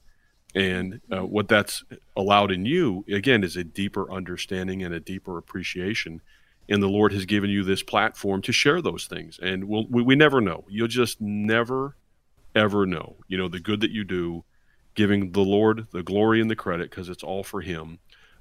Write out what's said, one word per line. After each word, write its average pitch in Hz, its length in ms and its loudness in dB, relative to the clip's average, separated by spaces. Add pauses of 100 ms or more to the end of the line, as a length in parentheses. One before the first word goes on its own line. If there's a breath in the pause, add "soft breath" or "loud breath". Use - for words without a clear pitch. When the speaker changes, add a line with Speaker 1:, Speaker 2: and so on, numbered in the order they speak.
(560)
Speaker 1:
And, 92 460 0 (100)
uh, 98 60 -2
Speaker 2:
Mm-hmm. 92 80 -4
Speaker 1:
what 101 220 -2
that's - 360 2 (320)
allowed 101 360 4
in 92 140 -2
you, 127 460 0
again, 104 320 4
is 85 140 -4
a 90 60 -4
deeper 98 480 -4
understanding 92 720 -6
and 87 100 -6
a 82 60 -6
deeper 92 380 -10
appreciation 87 840 -8 (480 soft breath)
and 101 140 4
the 98 40 2
Lord 104 260 4
has 185 120 -2
given 202 240 0
you 202 140 0
this 185 200 0
platform 104 600 -2
to - 80 -4
share 143 300 2
those 87 240 -6
things. 82 360 -14
And 95 240 -4
we'll, 107 240 -2
we, 120 140 2
we 131 120 6
never 139 260 6
know. 82 280 -2
You'll 107 200 -2
just 117 320 0
never, 117 720 0 (600)
ever 104 300 4
know, 87 320 -6 (100)
you 92 100 -4
know, 92 100 -2
the 90 120 -8
good 104 220 -2
that 110 100 0
you 107 120 -6
do, 87 400 -6 (520)
giving 101 360 2
the 98 100 2
Lord 110 500 2
the 90 120 -8
glory 107 380 2
and 110 80 0
the 110 60 -2
credit, 87 360 -6
'cause 92 180 -12
it's 87 140 -14
all 95 200 -6
for 98 180 -8
him. 82 380 -10 (420 soft breath)